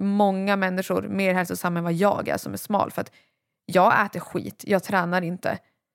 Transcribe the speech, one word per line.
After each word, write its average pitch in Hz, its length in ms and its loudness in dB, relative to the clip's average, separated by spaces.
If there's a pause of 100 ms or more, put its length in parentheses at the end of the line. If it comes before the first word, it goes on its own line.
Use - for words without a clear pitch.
många 196 560 2
människor 185 460 -2
mer 196 320 0
hälsosam 180 420 -2
än 170 80 -2
vad 170 80 0
jag 196 360 2
är 73 100 0
som - 140 -10
är 196 40 -8
smal. - 340 -2
För - 100 -6
att 202 120 -10 (540)
jag 185 400 4
äter 175 140 -10
skit, - 460 -8
jag 196 180 2
tränar 180 380 0
inte. 170 360 -4 (360)